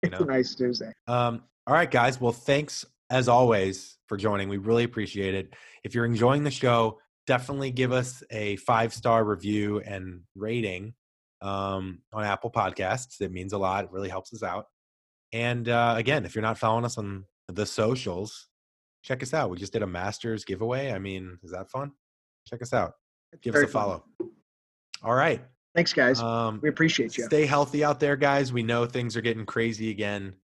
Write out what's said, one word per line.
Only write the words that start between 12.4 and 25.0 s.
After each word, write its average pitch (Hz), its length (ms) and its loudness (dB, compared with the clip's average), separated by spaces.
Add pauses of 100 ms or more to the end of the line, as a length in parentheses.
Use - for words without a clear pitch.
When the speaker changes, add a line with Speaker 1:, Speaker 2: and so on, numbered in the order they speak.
Speaker 1:
Podcasts. 101 680 -2
It 95 100 -4
means 92 220 -8
a 104 60 -4
lot. 95 260 0
It - 80 -16
really 95 160 -6
helps 95 260 -10
us 107 80 -12
out. 98 240 -6 (680)
And, 120 360 -2
uh, 117 280 4
again, 123 300 0
if - 80 -12
you're 110 80 -2
not 110 160 0
following 117 260 2
us 117 140 -4
on 98 280 -8 (200)
the 98 180 -2
socials, 107 840 -2 (560)
check 131 180 -6
us 123 100 -8
out. 147 160 0
We 90 80 -6
just 90 160 -10
did 110 100 0
a 101 40 -2
Masters 101 580 -6
giveaway. 120 460 -4
I 101 80 -4
mean, 95 460 -8
is 85 80 -14
that 92 180 -12
fun? 143 220 -8 (540)
Check 117 140 -12
us 123 120 -8
out. 98 220 0 (380)
Speaker 2:
It's - 80 -20
Speaker 1:
Give 117 140 -4
us 147 40 6
Speaker 2:
very 143 80 6
Speaker 1:
a - 20 -4
Speaker 2:
fun. 107 140 0
Speaker 1:
follow. 95 220 -4 (1000)